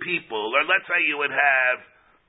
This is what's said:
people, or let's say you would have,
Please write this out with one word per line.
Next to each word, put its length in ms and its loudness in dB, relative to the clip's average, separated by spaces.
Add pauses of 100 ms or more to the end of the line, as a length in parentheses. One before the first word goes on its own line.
people, 400 -6 (160)
or 80 4
let's 240 0
say 160 0
you 160 -2
would 120 -2
have, 440 2 (520)